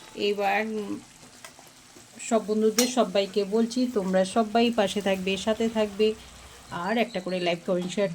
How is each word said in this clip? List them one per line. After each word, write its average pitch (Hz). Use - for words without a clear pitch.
এবার, 202
উম, 208
সব 220
বন্ধুদের 220
সবাইকে 202
বলছি, 226
তোমরা 185
সবাই 233
পাশে 208
থাকবে, 190
সাথে 220
থাকবে, 214
আর 180
একটা 226
করে 180
লাইক, 175
কমেন্ট, 180
শেয়ার 202